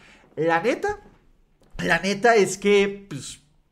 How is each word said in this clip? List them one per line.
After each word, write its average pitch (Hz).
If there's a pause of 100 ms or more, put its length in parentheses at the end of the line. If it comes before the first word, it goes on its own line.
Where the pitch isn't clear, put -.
(340)
La 165
neta, 339 (840)
la 170
neta 202
es 185
que, 202
pues, - (320)